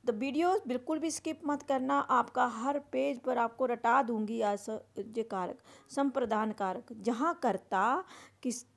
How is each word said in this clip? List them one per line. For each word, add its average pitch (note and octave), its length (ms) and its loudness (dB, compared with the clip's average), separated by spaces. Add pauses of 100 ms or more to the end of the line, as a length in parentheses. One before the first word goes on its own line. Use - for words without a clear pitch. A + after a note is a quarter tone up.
तो A#3+ 60 2
वीडियो D4 560 2
बिल्कुल B3+ 300 -2
भी D#4 120 -2
स्किप D#4 360 -6
मत C#4+ 160 -2
करना, C4+ 380 0
आपका B3+ 460 2
हर B3 320 -2
पेज C4+ 420 -2
पर B3 180 0
आपको A#3 280 0
रटा A#3+ 360 4
दूंगी A3+ 380 -2
आज G#3 180 2
स-, A3 240 -8 (160)
ये A3 240 -6
कारक, F#3+ 360 -4 (320)
संप्रदान A#3 640 2
कारक। G3+ 400 -2
जहाँ A#3+ 420 0
कर्ता A#3 720 2 (380)
किस B3 200 -4 (140)